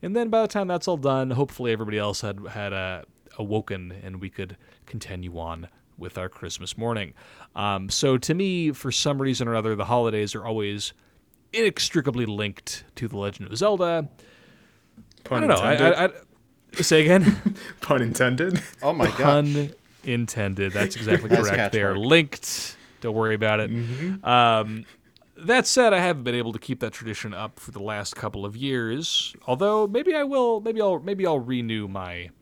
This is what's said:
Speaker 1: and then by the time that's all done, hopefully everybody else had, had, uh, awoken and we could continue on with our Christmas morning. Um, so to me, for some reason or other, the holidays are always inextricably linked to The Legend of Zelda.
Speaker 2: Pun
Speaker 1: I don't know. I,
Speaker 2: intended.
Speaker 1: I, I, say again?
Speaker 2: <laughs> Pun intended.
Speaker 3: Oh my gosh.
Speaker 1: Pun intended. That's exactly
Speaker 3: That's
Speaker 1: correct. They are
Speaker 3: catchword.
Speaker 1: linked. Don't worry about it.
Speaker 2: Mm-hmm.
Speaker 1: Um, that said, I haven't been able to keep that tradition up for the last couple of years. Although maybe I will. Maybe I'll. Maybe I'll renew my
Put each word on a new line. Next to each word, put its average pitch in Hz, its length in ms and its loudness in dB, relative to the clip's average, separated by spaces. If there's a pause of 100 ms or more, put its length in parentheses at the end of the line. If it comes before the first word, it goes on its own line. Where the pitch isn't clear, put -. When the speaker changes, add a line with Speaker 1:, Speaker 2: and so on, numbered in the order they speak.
Speaker 1:
and 185 140 -2
then 233 120 0
by 226 140 4
the 214 60 2
time 202 180 -2
that's 175 220 -2
all 175 80 2
done, 131 340 2
hopefully 127 420 0
everybody 107 260 -2
else 104 240 -2
had, 101 260 -6
had, 101 240 -8
uh, 92 300 -6 (360)
awoken 98 540 -4 (100)
and 95 180 -10
we 95 80 -8
could 92 280 -10 (300)
continue 90 520 -10
on 82 300 -10 (280)
with 90 220 -12
our 92 100 -6
Christmas - 480 -12
morning. 110 380 -4 (400)
Um, 98 360 -2
so 135 280 2
to 156 160 0
me, 180 380 0
for 131 180 -6
some 139 320 0
reason 127 240 0
or 117 80 0
other, 110 220 0
the 101 80 -2
holidays 110 500 0
are 101 100 -10
always 104 480 -4 (600)
inextricably 143 760 0
linked 104 580 -6 (120)
to 113 120 -6
The - 80 -8
Legend 101 360 -6
of 107 40 -8
Zelda. 170 520 2 (1120)
Speaker 2:
Pun - 220 -2
Speaker 1:
I - 20 2
don't 269 100 6
know. 92 60 2
I, - 100 4
Speaker 2:
intended. 151 260 6
Speaker 1:
I, - 800 -6
I, 180 40 2
say 156 200 6
again? 180 540 6 (120)
Speaker 2:
<laughs> - 120 -16
Pun 131 220 2
intended. 127 600 2 (200)
Speaker 3:
Oh 143 100 2
my 143 140 2
gosh. 110 140 -2
Speaker 1:
Pun 143 500 4 (320)
intended. 101 680 -2
That's 101 240 0
exactly 110 320 0
Speaker 3:
That's 107 200 4
Speaker 1:
correct. 101 240 2
They 107 100 2
are 98 120 2
Speaker 3:
catchword. 101 120 -2
Speaker 1:
linked. - 680 2 (240)
Don't 113 140 -4
worry 110 200 2
about 107 260 2
it. 110 100 -2
Speaker 2:
Mm-hmm. 127 540 -4
Speaker 1:
Um, 113 640 4 (500)
that 240 300 2
said, 240 260 6
I 190 60 4
haven't 175 240 0
been 120 120 -2
able 117 200 -2
to 110 40 -6
keep - 220 -6
that 113 140 -6
tradition 110 400 -8
up 107 260 -10
for - 100 -18
the 104 120 -12
last 104 340 -6
couple 104 300 -6
of 104 100 -8
years. 131 800 -4 (100)
Although 208 400 2
maybe 285 280 0
I 302 80 0
will. 247 400 0
Maybe 220 180 -2
I'll. 185 200 2
Maybe 190 260 -2
I'll 156 120 2
renew 117 480 -2
my 90 440 -8 (120)